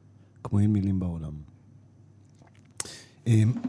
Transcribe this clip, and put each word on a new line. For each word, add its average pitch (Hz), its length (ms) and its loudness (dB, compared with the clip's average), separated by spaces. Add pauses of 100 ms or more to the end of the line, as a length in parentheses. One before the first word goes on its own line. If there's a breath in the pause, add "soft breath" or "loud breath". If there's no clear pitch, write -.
(440 soft breath)
כמו - 160 -2
אין 104 140 4
מילים 98 260 0
בעולם. 82 340 -6 (1900 loud breath)
אמ, 110 240 6 (180)